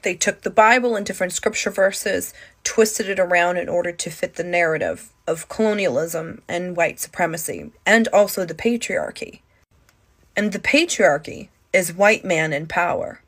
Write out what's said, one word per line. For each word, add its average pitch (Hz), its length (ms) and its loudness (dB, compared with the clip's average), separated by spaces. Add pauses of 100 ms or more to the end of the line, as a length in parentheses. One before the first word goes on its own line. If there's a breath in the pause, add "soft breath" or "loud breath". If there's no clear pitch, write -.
They 180 120 -2
took - 260 -2
the 196 80 -4
Bible 233 460 6
and 202 100 -4
different 185 280 -4
scripture - 360 -2
verses, 190 640 0 (300 loud breath)
twisted 220 440 0
it 196 120 -4
around 180 380 2
in 175 120 -4
order 175 220 -2
to 170 180 -8
fit 170 260 -8
the 170 80 -6
narrative 160 720 -2 (140)
of 160 200 -4
colonialism 165 1000 -2
and 180 280 -6
white 170 240 0
supremacy, 160 720 -6 (140)
and 220 220 4
also 202 360 2
the 165 120 -8
patriarchy. - 840 -4 (920)
And 208 160 0
the 196 80 -6
patriarchy 180 920 0 (220)
is 180 220 2
white 202 320 4
man 160 260 0
in 151 140 -2
power. 170 640 -4